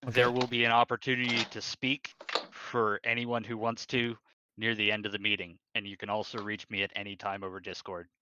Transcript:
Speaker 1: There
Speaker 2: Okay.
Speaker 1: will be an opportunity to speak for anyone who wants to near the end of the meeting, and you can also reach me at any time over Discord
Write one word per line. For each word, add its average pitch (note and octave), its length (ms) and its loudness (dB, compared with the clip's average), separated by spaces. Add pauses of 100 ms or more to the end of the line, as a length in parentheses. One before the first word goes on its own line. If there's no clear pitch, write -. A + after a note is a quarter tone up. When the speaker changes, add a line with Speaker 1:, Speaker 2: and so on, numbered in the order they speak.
Speaker 1:
There B2 200 6
Speaker 2:
Okay. B2 120 4
Speaker 1:
will B2+ 80 2
be A#2+ 180 4
an A#2 60 6
opportunity A#2+ 720 4
to A2 160 -10
speak - 500 -4 (400)
for G#2+ 520 0
anyone A#2 400 0
who A2+ 140 -6
wants A2+ 300 -2
to A#2+ 300 0 (400)
near A2+ 180 0
the G#2 160 2
end G#2 140 0
of G#2 60 -2
the G#2 80 -4
meeting, G2 380 -2 (180)
and G#2 120 -4
you G2 100 -10
can G#2 120 -8
also G#2+ 320 -2
reach G#2 280 -8
me G2 140 -2
at G2 120 -4
any G2+ 200 -8
time G2 280 -6
over F#2+ 160 -8
Discord F2+ 480 -10 (140)